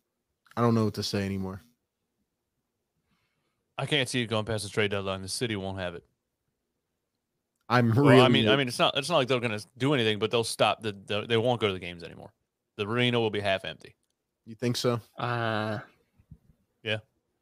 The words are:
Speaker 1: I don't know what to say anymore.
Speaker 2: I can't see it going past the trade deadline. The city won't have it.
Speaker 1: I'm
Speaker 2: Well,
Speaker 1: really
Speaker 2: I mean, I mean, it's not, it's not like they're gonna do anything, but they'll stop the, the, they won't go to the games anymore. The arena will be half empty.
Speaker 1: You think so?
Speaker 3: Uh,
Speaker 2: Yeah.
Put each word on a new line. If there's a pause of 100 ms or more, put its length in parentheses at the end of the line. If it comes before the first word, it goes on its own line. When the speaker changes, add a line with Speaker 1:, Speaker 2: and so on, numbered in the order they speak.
(560)
Speaker 1:
I
don't
know
what
to
say
anymore. (2250)
Speaker 2:
I
can't
see
it
going
past
the
trade
deadline.
The
city
won't
have
it. (1600)
Speaker 1:
I'm
Speaker 2:
Well,
Speaker 1:
really
Speaker 2:
I
mean,
I
mean,
it's
not,
it's
not
like
they're
gonna (180)
do
anything,
but
they'll
stop
the, (120)
the,
they
won't
go
to
the
games
anymore. (460)
The
arena
will
be
half
empty. (520)
Speaker 1:
You
think
so? (180)
Speaker 3:
Uh, (1040)
Speaker 2:
Yeah. (420)